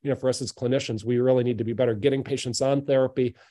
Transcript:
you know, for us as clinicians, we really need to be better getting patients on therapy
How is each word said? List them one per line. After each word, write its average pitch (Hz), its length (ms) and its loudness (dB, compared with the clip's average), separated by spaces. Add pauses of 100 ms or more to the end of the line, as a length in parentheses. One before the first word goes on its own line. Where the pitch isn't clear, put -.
you 139 80 -4
know, 127 60 0
for 131 120 -2
us 123 120 -2
as 120 120 -6
clinicians, 120 520 -2
we 120 140 0
really 127 260 4
need 120 140 0
to 117 60 -4
be 113 100 -4
better 120 200 0
getting 135 280 0
patients 131 400 -4
on 139 220 0
therapy 131 500 0 (160)